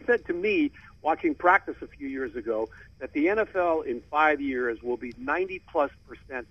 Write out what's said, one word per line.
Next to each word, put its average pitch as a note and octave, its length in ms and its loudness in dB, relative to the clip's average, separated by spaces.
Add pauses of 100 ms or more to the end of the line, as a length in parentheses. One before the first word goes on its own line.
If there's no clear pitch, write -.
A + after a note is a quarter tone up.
said D3 200 2
to F3 80 -4
me, F3 380 2 (300)
watching D#3 340 0
practice F3+ 460 4
a C#3 60 -12
few C#3 200 -12
years C3 280 -6
ago, A2 340 -2 (300)
that C3 140 -12
the D3+ 160 2
N G#3+ 100 2
F G#3 160 -2
L E3+ 260 2
in A#2+ 280 -6
five D3+ 320 4
years B2 400 -2
will A#2+ 160 -2
be A#2+ 200 -10
ninety F3 420 -4 (120)
plus C#3+ 200 0 (160)
percent B2 440 -12